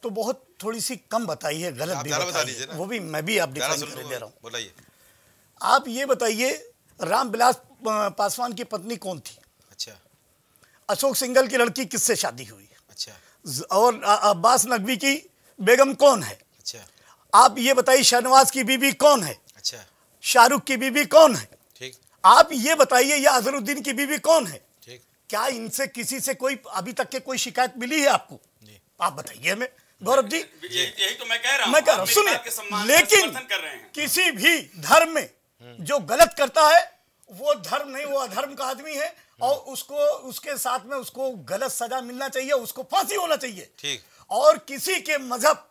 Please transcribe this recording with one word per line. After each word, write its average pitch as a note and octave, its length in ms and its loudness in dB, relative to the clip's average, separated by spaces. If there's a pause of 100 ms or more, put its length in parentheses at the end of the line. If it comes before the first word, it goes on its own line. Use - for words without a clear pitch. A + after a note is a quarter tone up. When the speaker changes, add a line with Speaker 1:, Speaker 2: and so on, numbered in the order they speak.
Speaker 1:
तो A#3 80 -8
बहुत A3+ 360 -6 (160)
थोड़ी A3+ 180 -8
सी A#3+ 160 -6
कम A3+ 300 -6
बताई D#3 340 -6
है, E3+ 120 -8
गलत D#3 240 -6
Speaker 2:
आप C#3+ 60 -8
Speaker 1:
भी C#3+ 60 -10
Speaker 2:
ज़्यादा D3+ 160 -2
Speaker 1:
बताई F3 180 -4
Speaker 2:
बता - 20 0
दीजिए B2+ 160 -10
Speaker 1:
है। C#3 120 -12
Speaker 2:
ना। - 20 -16
Speaker 1:
वो E3 120 -8
भी, A3 140 -8
मैं D#3 240 -8
भी G#3 140 -2
आप D#3+ 140 -2
Speaker 2:
ज़्यादा C#3+ 220 -4
Speaker 1:
डिफाइन D3 60 -6
Speaker 2:
सुन D3 100 -10
Speaker 1:
करके B2+ 120 -16
Speaker 2:
लो, C#3+ 60 -14
Speaker 1:
दे C3 80 -10
रहा A#2 80 -12
हूँ। G#2+ 100 -20 (100)
Speaker 2:
बताइए। A2+ 280 -12 (880)
Speaker 1:
आप C4+ 260 2
ये B3+ 180 -6
बताइए, B3 680 -2 (300)
रामविलास, A#3 520 0
अ, - 80 -14 (260)
पासवान G#3+ 640 -4
की A3 120 -12
पत्नी G#3+ 320 -10
कौन E3+ 240 -10
थी? - 180 -20 (320)
Speaker 2:
अच्छा। - 220 -16 (960)
Speaker 1:
अशोक B3+ 280 -2
सिंघल C4 300 2
की A#3+ 100 -4
लड़की A#3+ 300 0
किससे A3 300 -2
शादी B2+ 280 -8
हुई? G2+ 240 -20 (220)
Speaker 2:
अच्छा। - 220 -16 (340)
Speaker 1:
ज-, C#3+ 240 -8
और G#3+ 340 2
अ-, G#3 180 2
अब्बास G#3 440 4
नकवी A#3 300 -2
की C#4 340 -2 (300)
बेगम B3 340 6
कौन B3+ 280 4
है? G2+ 180 -12 (180)
Speaker 2:
अच्छा। - 200 -14 (560)
Speaker 1:
आप B3 240 8
ये C4 160 2
बताइए, C4 280 4
शहनवाज B3+ 480 4
की C4 140 -4
बीवी C4 280 2
कौन C#4+ 300 4
है? C#3 160 -8 (180)
Speaker 2:
अच्छा। - 280 -10 (380)
Speaker 1:
शाहरुख B3 420 4
की C4+ 120 -4
बीवी C4 280 -2
कौन C#4+ 320 8
है? A2 120 -10 (300)
Speaker 2:
ठीक। B2+ 200 -16 (260)
Speaker 1:
आप B3+ 280 8
ये C#4 220 0
बताइए, C#4 420 4
या C#4+ 160 4
अजहरुद्दीन C4 500 -2
की C#4 100 -6
बीवी C#4+ 260 -4
कौन D4+ 280 2
है? D3+ 200 -16 (180)
Speaker 2:
ठीक। A#2+ 180 -20 (280)
Speaker 1:
क्या G#3+ 160 -4
इनसे B3 400 -6
किसी A#3+ 340 -10
से C4+ 140 -6
कोई C4 240 -6 (140)
अभी F#3+ 200 -8
तक B3 160 -6
के C4 120 -10
कोई C4 180 -8
शिकायत B3 380 -4
मिली B3+ 240 -4
है C#4 80 4
आपको? F#3+ 320 -2 (220)
Speaker 2:
जी। G#2+ 180 -20 (200)
Speaker 1:
आप F3 120 0
बताइए C3+ 380 -8
हमें, A3+ 180 -4 (340)
गौरव A#3 260 2
जी। D4+ 100 -4
Speaker 3:
यही, - 680 -6
यही - 100 -4
तो B3+ 100 -14
मैं A3+ 180 -4
कह C4+ 140 -2
रहा B3 80 -2
हूँ। A3 80 -2
Speaker 1:
मैं D4+ 100 4
कह - 40 -2
रहा D#4 80 4
हूँ, G3 80 -2
Speaker 3:
आप F#3+ 60 -4
मेरी - 60 0
Speaker 1:
सुनिए, G4+ 200 4
Speaker 3:
बात - 100 -6
के - 60 -10
सम्मान, G#3 360 -6
Speaker 1:
लेकिन F4 340 4
Speaker 3:
समर्थन D4 200 -4
कर - 200 -6
रहे - 120 -10
हैं। - 200 -20
Speaker 1:
किसी E4 380 -2
भी C#4+ 460 0
धर्म D4 340 4
में D4 200 -6 (320)
Speaker 2:
हम्म। B2 220 -18
Speaker 1:
जो C#4 140 -2
गलत B3+ 400 2
करता D4+ 380 4
है, - 220 2 (320)
वो C4+ 240 -4
धर्म C#4 340 -8
नहीं, C4+ 160 -10
वो C#4 140 -6
अधर्म C4+ 360 -6
का C4+ 100 -8
आदमी C4+ 300 -10
है C#4+ 120 -6
Speaker 2:
हम्म। - 360 -14
Speaker 1:
और C4+ 140 0
उसको, C#4 420 -14
उसके C#4 600 -4
साथ B3+ 280 -4
में C#4 100 -10
उसको C4 340 -8
गलत G3 400 -8
सजा A#3+ 300 -6
मिलना B3 280 -10
चाहिए, C4 220 -8
उसको B3+ 320 -4
फांसी F#4 320 -2
होना E4+ 220 -2
चाहिए। A3+ 420 -12
Speaker 2:
ठीक। C#3 260 -8 (260)
Speaker 1:
और C#4+ 280 4
किसी E4 420 -6
के D4+ 180 -4
मजहब C4 520 0